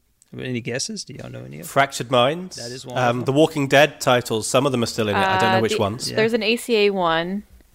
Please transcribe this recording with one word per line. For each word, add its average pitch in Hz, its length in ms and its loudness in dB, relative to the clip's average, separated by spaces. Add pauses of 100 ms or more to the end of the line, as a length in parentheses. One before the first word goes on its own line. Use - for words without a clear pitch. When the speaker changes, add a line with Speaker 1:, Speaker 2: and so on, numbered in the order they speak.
(380)
Speaker 1:
any 127 240 -6
guesses? 135 420 -6
Do - 120 -18
y'all 123 160 -14
know 120 80 -12
any 131 180 -14
of 160 60 -14
them? - 40 -14
Speaker 2:
Fractured 139 440 0
Minds. 151 460 2
Speaker 1:
That 120 140 -10
is 131 140 -14
one 127 120 -8
Speaker 2:
Um, 127 60 0
Speaker 1:
of 120 120 2
them. 123 100 -4
Speaker 2:
The 135 60 0
Walking 147 360 2
Dead 143 320 4
titles, 120 480 0
some 131 180 2
of 143 60 0
them 120 120 0
are 110 40 0
still 107 220 -2
in 101 60 2
it. 143 40 0
I 190 200 0
don't 190 120 2
know 190 60 4
Speaker 3:
Uh, 190 40 2
Speaker 2:
which 214 120 0
Speaker 3:
the, 220 60 0
Speaker 2:
ones. 196 300 -2
Speaker 1:
Yeah. 123 60 -8
Speaker 3:
there's 220 180 0
an 226 100 0
A 220 140 0
C 233 180 -2
A 208 160 4
one, 175 520 0 (320)